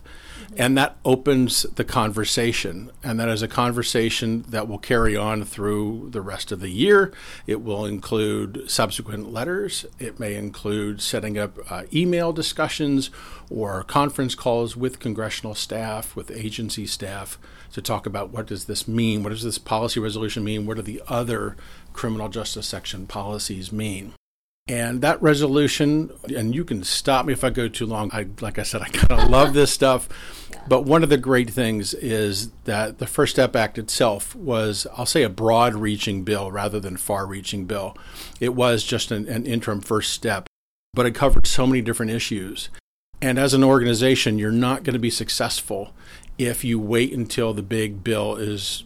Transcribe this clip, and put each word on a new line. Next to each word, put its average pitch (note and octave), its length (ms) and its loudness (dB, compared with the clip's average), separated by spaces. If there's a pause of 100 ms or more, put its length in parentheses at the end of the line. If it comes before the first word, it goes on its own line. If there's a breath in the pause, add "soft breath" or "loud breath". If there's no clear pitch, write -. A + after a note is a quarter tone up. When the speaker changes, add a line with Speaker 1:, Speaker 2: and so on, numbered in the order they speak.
(420 loud breath)
Speaker 1:
Mm-hmm. - 160 -18
And C3 200 4
that C#3 260 2
opens C3 600 4 (120)
the B2 80 -2
conversation, A2 1080 -2 (140)
and A2+ 160 -2
that A#2 80 0
is A2 140 0
a A2 80 -2
conversation A#2 1000 0
that A2+ 220 -4
will G2 80 -6
carry A2+ 400 2
on G#2+ 260 -2
through G#2 680 -4
the A2 100 -6
rest F#2+ 320 -8
of F2+ 80 -6
the F#2+ 80 -8
year. F#3+ 420 4 (340 loud breath)
It A2 160 -2
will G#2+ 240 -4
include G#2 840 -4
subsequent G#2+ 640 -2
letters. F3 520 -6 (140)
It A#2+ 220 -10
may G#2 140 -6
include G#2 640 -4
setting G#2+ 360 -4
up, G#2 220 -6 (100)
uh, F2+ 140 -8 (100)
email E3+ 380 2
discussions D3+ 800 -2 (400 loud breath)
or G2 340 -6
conference C#3+ 520 0
calls A#2 420 0
with B2+ 240 -4
congressional A2 520 -6
staff, A2 640 -8
with G#2+ 160 -10
agency G#2+ 560 -8
staff, G2 500 -10 (360 soft breath)
to G#2 80 -10
talk G#2 240 -4
about G2+ 240 -6
what G#2+ 180 -8
does F#2+ 200 -10
this - 200 -6
mean? A2+ 340 0
What G#2 100 -6
does A2 120 -8
this A2+ 140 -4
policy A2+ 420 -2
resolution G#2+ 460 -4
mean? G#2+ 200 -4
What A2 120 -6
do A2+ 40 -6
the G#2 280 -10
other A#2 480 -4 (340 soft breath)
criminal A2 380 -6
justice G#2 380 -8
section F#2+ 380 -10
policies G2+ 680 -8
mean? G#2 400 -6 (540)
And B2 360 -4
that D#3 180 2
resolution, D3 920 4 (240)
and A2+ 200 0
you E3+ 100 -2
can G2+ 180 -4
stop - 440 0
me C3+ 60 0
if A#2 100 -2
I B2+ 80 2
go A#2+ 160 -2
too A2 180 -6
long. G#2+ 260 -2
I, G#2+ 140 -6 (160)
like A2 160 -6
I G#2 60 -2
said, A2 180 -6
I - 80 -8
kinda - 380 8
<laughs> - 20 10
love C#3 240 8
this C#3+ 180 6
stuff. C3 380 2 (420 loud breath)
Speaker 2:
Yeah. - 160 -14
Speaker 1:
But B2+ 180 4
one D#3+ 180 6
of C#3+ 60 4
the C#3+ 100 8
great B2 320 2
things A2 420 -2
is G#2+ 560 -2 (140)
that G#2+ 340 -2
the - 80 -6
First - 280 2
Step C3 220 4
Act A2+ 220 0
itself G#2+ 580 0
was, A2+ 520 -2 (100)
I'll A#2+ 80 -4
say, D#3+ 160 2
a A2 80 2
broad-reaching G#2+ 920 2
bill G2 280 -2
rather G2+ 280 -4
than F#2 180 -8
far-reaching G2 680 -4
bill. G2 300 -6 (440 loud breath)
It B2 160 0
was A#2+ 280 4
just - 280 -2
an, G#2 180 -4
an A#2 160 -4
interim A2 360 -2
first G#2+ 300 -2
step, G2+ 360 -4 (480)
but B2 100 4
it A#2+ 80 2
covered C3 320 10
so B2+ 220 8
many C3 140 4
different A2+ 300 -2
issues. G#2+ 580 -4 (520 loud breath)
And C3 160 0
as C3+ 160 4
an C3+ 100 8
organization, A#2+ 760 6
you're G#2+ 120 0
not B2 320 2
gonna C3 140 0
be A#2 140 0
successful - 800 -4 (460 loud breath)
if A#2+ 240 -2
you A#2 160 0
wait A#2 340 2
until A2+ 400 -2
the G#2 80 -4
big G#2 420 -4
bill G#2+ 320 0
is G#2 500 -6